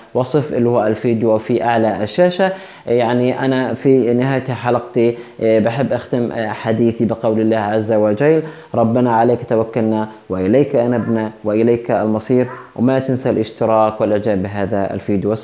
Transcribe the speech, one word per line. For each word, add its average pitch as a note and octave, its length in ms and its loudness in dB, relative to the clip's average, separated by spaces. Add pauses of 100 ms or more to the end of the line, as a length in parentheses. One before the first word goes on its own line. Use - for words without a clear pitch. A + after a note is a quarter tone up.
(140)
وصف B2+ 400 0
اللي A#2+ 160 2
هو A2 180 2
الفيديو A2 500 0
في A2+ 260 -2
أعلى A2 400 0
الشاشة. F3+ 480 0 (360)
يعني B2 580 0
أنا C3 280 0
في A#2+ 400 2
نهاية B2+ 300 0
حلقتي، A#2+ 760 0 (240)
آه، A2 180 4
بحب A#2 340 0
أختم، A#2+ 380 -4
آه، A2 180 -4
حديثي A#2 560 0
بقول A2 340 0
الله A2 180 2
عز G#2+ 340 -2
وجل: A2+ 520 2 (320)
"ربنا A#2 400 2
عليك A#2+ 240 2 (100)
توكلنا A2 580 0 (220)
وإليك G2+ 460 2
أنبنا A#2 560 0 (120)
وإليك A#2 480 0
المصير". A2 560 0 (280)
وما C3 240 2
تنسى C3 300 -2
الاشتراك A2 720 0
والإعجاب G#2 420 0
بهذا G2 500 -4
الفيديو. G2 360 -2 (140)